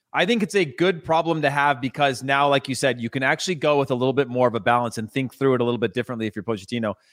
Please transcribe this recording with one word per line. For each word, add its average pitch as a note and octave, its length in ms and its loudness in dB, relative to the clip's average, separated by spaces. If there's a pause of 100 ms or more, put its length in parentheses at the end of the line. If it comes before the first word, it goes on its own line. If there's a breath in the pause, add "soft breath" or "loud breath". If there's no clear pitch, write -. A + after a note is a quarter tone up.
(120)
I E3 140 0
think A3+ 160 2
it's G3+ 140 -2
a F#3+ 80 2
good E3 400 0
problem D#3+ 380 0
to C#3+ 80 4
have C#3+ 300 2
because C3 440 -2
now, C#3 240 2
like C#3 200 2
you C3 60 -4
said, B2 260 0
you A#2 80 -4
can C3 140 -6
actually D#3 320 0
go D3 240 2
with C#3 140 0
a - 20 0
little B2+ 180 2
bit C3 140 0
more B2 220 2
of A2+ 80 -2
a A2 40 -4
balance A#2+ 380 0
and A2 100 -6
think C3 240 -4
through C3+ 220 2
it A#2+ 60 2
a A#2+ 40 0
little A#2+ 140 0
bit G#2+ 160 -2
differently. A#2 320 -4
If G#2 80 -6
you're G#2 80 -8
Pochettino, G#2+ 520 -4 (180 soft breath)